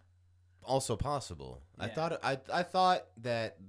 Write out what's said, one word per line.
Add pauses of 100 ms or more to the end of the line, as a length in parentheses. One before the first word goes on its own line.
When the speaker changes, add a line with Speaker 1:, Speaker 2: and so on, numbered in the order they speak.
(640)
Speaker 1:
Also
possible. (160)
I
Speaker 2:
Yeah.
Speaker 1:
thought,
I, (140)
I
thought (160)
that, (120)